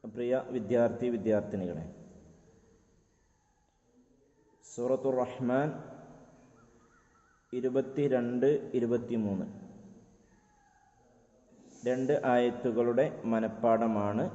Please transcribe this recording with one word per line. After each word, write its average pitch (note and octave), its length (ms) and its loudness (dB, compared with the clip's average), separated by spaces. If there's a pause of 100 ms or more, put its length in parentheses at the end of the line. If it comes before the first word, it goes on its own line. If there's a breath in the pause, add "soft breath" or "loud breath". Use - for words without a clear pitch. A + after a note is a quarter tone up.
പ്രിയ B2 340 0 (140)
വിദ്യാർത്ഥി A#2 580 2
വിദ്യാർത്ഥിനികളെ, G2 680 0 (3000)
സൂറത്തുർ C3 480 0
റഹ്മാൻ C3 460 0 (1800)
ഇരുപത്തിരണ്ട്, B2+ 960 0 (300)
ഇരുപത്തിമൂന്ന് A2+ 680 0 (2500)
രണ്ട് C3 260 0 (200)
ആയത്തുകളുടെ A#2+ 720 2 (180)
മനപ്പാഠമാണ് A2 1000 0 (100)